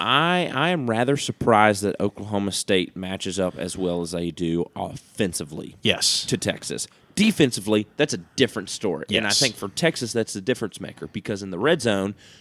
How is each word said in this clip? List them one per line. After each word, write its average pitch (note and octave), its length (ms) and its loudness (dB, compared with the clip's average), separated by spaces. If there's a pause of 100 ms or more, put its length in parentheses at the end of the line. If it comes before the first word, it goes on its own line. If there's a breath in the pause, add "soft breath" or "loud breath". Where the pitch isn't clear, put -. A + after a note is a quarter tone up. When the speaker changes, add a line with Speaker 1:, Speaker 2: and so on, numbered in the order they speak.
Speaker 1:
I, D#3+ 520 2
I D3 160 0
am D3 200 0
rather B2 280 2
surprised G#2+ 640 4
that G2+ 160 0
Oklahoma G2+ 520 -2
State - 440 0
matches F#2 440 -6
up F#2 180 -2
as F2+ 200 -6
well F2 240 0
as E2+ 100 -6
they E2+ 200 -2
do E2+ 440 -2
offensively F2 1080 -6
Speaker 2:
Yes. - 440 0
Speaker 1:
to G3 120 -2
Texas. - 500 -6 (280 soft breath)
Defensively, A#2 800 2
that's D3 180 0
a G#2+ 40 -2
different F#2+ 520 0
story. E2 400 -4
And G#2 160 0
I G#2 40 0
Speaker 2:
Yes. G#2+ 100 2
Speaker 1:
think B2 160 2
for G2+ 140 -8
Texas, C#3+ 440 -2
that's A2+ 200 -2
the G2+ 80 -6
difference A2+ 400 -4
maker - 260 -10
because G2+ 340 -6
in G2 100 -8
the F2 80 -6
red D3+ 220 4
zone, G#2 340 2 (260 soft breath)